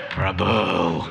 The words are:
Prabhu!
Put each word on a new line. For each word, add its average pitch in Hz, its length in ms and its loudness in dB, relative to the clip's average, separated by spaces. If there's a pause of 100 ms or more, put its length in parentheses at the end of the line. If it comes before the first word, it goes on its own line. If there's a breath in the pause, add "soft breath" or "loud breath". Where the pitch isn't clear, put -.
Prabhu! 92 1000 0